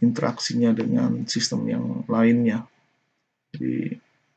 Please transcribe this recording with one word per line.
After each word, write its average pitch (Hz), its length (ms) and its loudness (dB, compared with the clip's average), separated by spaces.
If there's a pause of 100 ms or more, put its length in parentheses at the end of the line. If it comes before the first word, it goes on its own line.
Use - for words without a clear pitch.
interaksinya 120 720 2
dengan - 560 0
sistem - 400 -2
yang - 400 -4
lainnya. 113 560 2 (880)
Jadi, 64 400 -4 (420)